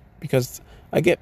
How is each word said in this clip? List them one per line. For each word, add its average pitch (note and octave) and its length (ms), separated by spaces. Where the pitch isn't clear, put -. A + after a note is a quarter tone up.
Because C3 400
I - 80
get, D#3+ 220